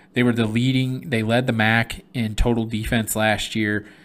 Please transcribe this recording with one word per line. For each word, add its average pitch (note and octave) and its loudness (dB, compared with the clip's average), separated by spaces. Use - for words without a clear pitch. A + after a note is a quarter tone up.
they B2 2
were B2 4
the A2+ 0
leading, C3 -2
they A2 0
led A#2 2
the B2+ 0
mac A2+ 0
in A2 -2
total A2+ 2
defense A2 -2
last G#2+ 0
year G#2 -2